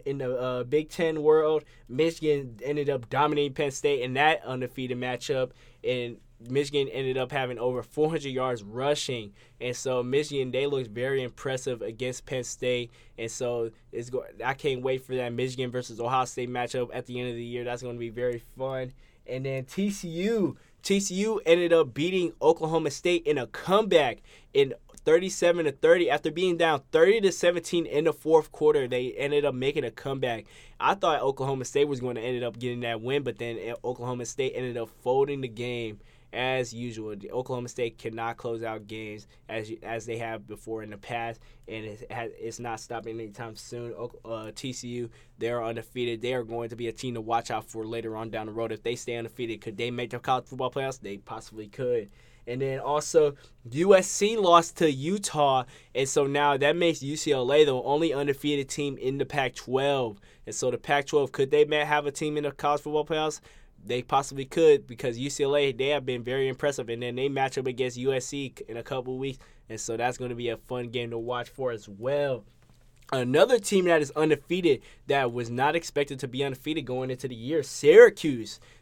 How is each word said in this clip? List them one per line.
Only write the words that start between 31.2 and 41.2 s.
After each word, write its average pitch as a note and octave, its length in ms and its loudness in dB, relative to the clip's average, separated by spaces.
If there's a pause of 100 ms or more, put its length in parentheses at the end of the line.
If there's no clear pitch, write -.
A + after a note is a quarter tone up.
Oklahoma C3+ 440 -2
State C#3+ 240 2
was C#3 100 -4
gonna A#2+ 220 -4
end B2 240 -4
up A#2 160 -6
getting A#2+ 200 -6
that A#2 200 -4
win, C3 240 -2
but A#2+ 140 -4
then A#2 440 -8
Oklahoma B2 420 -6
State C3 300 -4
ended B2 220 -6
up A2+ 120 -6 (140)
folding C3+ 380 2
the B2+ 80 -6
game A#2 500 -6 (320)
as B2+ 440 -2
usual. A2 420 -8
The G2+ 140 -14
Oklahoma B2 380 -6
State A#2 280 -6
cannot A#2 400 -8
close A#2 260 -6
out A2 240 -8
games G#2+ 400 -12 (220)
as A2 220 -8
you, - 120 -10
as A2 220 -8
they A#2 140 -6
have A2+ 280 -8
before A2 360 -10
in G#2+ 80 -14
the G#2 80 -14
past, A#2 420 -8 (260)